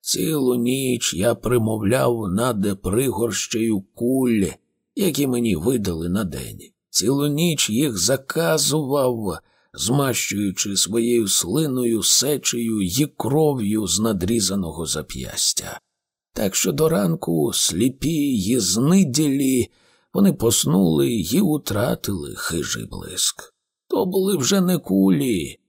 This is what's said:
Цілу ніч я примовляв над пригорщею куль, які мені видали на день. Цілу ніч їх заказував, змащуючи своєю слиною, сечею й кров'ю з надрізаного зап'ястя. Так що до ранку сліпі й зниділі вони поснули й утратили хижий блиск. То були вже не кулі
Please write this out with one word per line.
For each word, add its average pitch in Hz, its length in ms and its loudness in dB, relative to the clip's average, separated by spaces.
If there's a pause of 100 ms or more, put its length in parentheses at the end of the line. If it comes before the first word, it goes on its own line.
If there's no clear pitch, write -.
Цілу 135 540 0
ніч 123 580 -2
я 110 220 0
примовляв 110 920 0
над 101 540 0
пригорщею 110 1000 -2
куль, 120 640 0 (500)
які 147 320 0
мені 120 280 0
видали 87 540 -2
на 104 140 0
день. 65 360 -8 (300)
Цілу 139 380 0
ніч 151 420 0
їх 117 280 0
заказував, 135 1400 0 (360)
змащуючи 104 1040 -2
своєю 117 500 2
слиною, 120 760 0
сечею 120 760 0
й 98 240 0 (120)
кров'ю 117 720 0
з 87 120 -2
надрізаного 95 840 -2
зап'ястя. - 960 -6 (560)
Так - 200 -2
що - 160 0
до 156 180 2
ранку 85 640 0
сліпі 135 840 0
й 107 220 0
зниділі 135 1080 2 (460)
вони 98 200 4
поснули 98 760 2
й 113 300 0
утратили 104 960 -2
хижий 69 500 -6
блиск. - 680 -6 (340)
То - 180 0
були 190 320 0
вже 185 240 2
не 180 160 2
кулі 98 920 2